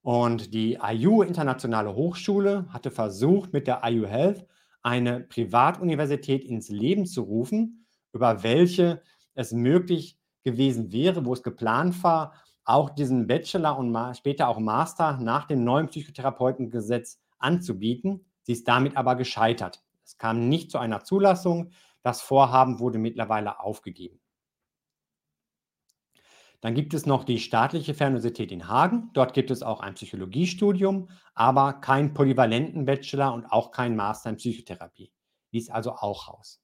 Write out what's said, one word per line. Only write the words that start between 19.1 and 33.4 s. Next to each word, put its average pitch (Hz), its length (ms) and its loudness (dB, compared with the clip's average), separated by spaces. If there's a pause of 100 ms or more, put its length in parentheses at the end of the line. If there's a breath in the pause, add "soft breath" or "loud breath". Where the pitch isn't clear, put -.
gescheitert. 113 680 -2 (220)
Es - 120 -20
kam 117 320 -2
nicht 165 220 -2
zu - 80 -4
einer 113 260 -4
Zulassung. 180 680 2 (320 soft breath)
Das 120 200 -4
Vorhaben 131 560 4
wurde 117 200 -2
mittlerweile 110 640 -4
aufgegeben. 95 600 -10 (2500 soft breath)
Dann 113 140 -4
gibt 147 180 -2
es 160 140 -2
noch 135 160 2
die 120 160 0
staatliche 139 560 0
Fernuniversität 117 560 -2
in 85 160 -12
Hagen. 170 460 2
Dort 131 200 2
gibt 135 200 0
es 120 100 -6
auch 107 180 -6
ein 98 140 -10
Psychologiestudium, 185 1120 -2 (260 loud breath)
aber 139 400 4
keinen 143 400 2
polyvalenten 131 720 2
Bachelor 139 480 -2
und 117 140 -10